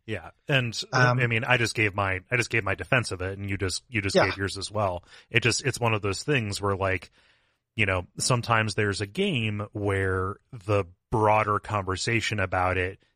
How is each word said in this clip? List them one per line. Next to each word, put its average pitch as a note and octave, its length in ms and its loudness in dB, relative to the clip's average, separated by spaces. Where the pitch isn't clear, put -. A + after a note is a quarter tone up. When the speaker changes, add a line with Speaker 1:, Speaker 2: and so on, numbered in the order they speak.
Speaker 1:
Yeah. F2 220 -8
And, B2 320 0
Speaker 2:
Um, B2+ 260 4
Speaker 1:
I B2 80 2
mean, A2+ 160 0
I B2 140 4
just A#2 180 0
gave G#2+ 180 2
my, F#2+ 280 0
I B2 60 2
just A#2 120 0
gave A2+ 140 0
my G2 120 0
defense - 360 0
of F#2 100 -6
it, F#2+ 160 -4
and G2+ 120 -8
you G2 80 -2
just, F#2 320 -4
you A2 120 -2
just F#2+ 140 -4
Speaker 2:
Yeah. C3+ 100 6
Speaker 1:
gave F#2+ 120 -4
yours F#2+ 200 -4
as G2 140 -8
well. G2 320 -2
It A#2 140 2
just, A#2 220 0
it's B2+ 160 -2
one A#2 120 2
of G#2 80 -2
those G2 220 -4
things A2 380 -2
where, G2+ 160 0
like, F#2+ 340 -2
you A2 100 2
know, F#2 220 -2
sometimes A2+ 580 0
there's G2+ 260 0
a G#2 40 -2
game A2 680 -4
where G2 640 0
the G2+ 200 2
broader G#2+ 480 4
conversation G2+ 800 -2
about F#2 380 2
it F#2 220 -2